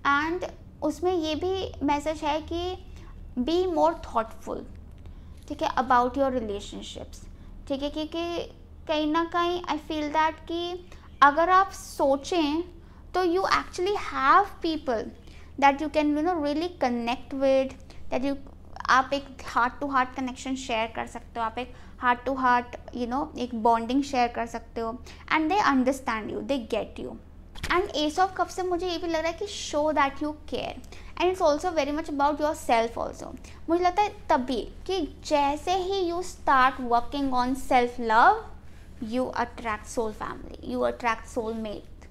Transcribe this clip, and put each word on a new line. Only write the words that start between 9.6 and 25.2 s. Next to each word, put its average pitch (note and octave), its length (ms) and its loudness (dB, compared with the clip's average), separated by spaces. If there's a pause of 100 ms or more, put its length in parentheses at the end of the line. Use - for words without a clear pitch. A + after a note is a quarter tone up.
I D4+ 160 -2 (120)
feel D4+ 260 -2
that D#4 320 2
कि F4 400 -6 (340)
अगर D4+ 280 6
आप F#4+ 220 6
सोचें D4 880 0 (520)
तो F#4 100 4
you F4+ 200 2 (140)
actually F4+ 380 -2 (160)
have D4 360 6 (160)
people D#4 400 0 (560)
that C#4 200 6
you D4+ 140 -2
can, D4 220 4
you D4+ 60 0
know, F4+ 120 2 (120)
really D#4 220 0 (140)
connect A#3+ 500 -2 (100)
with, C4+ 300 4 (380)
that B3+ 160 -2
you, C#4 100 0 (540)
आप C4 220 6
एक - 300 -6 (100)
heart B3 280 2
to C#4+ 100 -2
heart C4 260 2
connection C4 480 -4
share A3+ 300 -2
कर A#3 120 -4
सकते - 340 -10
हो, A3+ 60 0
आप A3 120 -4
एक B3 140 -8 (300)
heart B3 240 4
to C4+ 140 0
heart, B3 360 2 (200)
you A#3+ 160 -2
know, D4 140 -2 (120)
एक A#3+ 120 -4 (160)
bonding A#3 440 4
share A#3+ 240 2
कर A#3 120 -4
सकते A#3 340 -8
हो, A3+ 120 -4 (400)